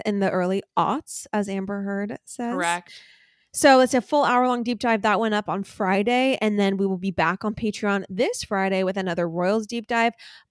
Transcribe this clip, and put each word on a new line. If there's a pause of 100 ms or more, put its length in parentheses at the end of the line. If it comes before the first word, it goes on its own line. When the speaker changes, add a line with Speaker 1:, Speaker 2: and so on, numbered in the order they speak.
Speaker 1:
in
the
early (140)
aughts,
as
Amber
Heard
says.
Speaker 2:
Correct. (580)
Speaker 1:
So
it's
a
full
hour-long
deep
dive.
That
went
up
on
Friday,
and
then
we
will
be
back
on
Patreon
this
Friday
with
another
Royals
deep
dive. (380)